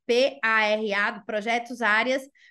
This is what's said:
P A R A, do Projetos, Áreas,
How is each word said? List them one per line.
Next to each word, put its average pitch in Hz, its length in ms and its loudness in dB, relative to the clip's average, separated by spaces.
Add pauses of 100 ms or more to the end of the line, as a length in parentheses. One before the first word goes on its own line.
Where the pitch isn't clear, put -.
P 262 340 2
A 220 260 2
R 214 280 0
A, 202 160 0
do 208 160 -10
Projetos, 233 560 -4
Áreas, 233 400 2 (280)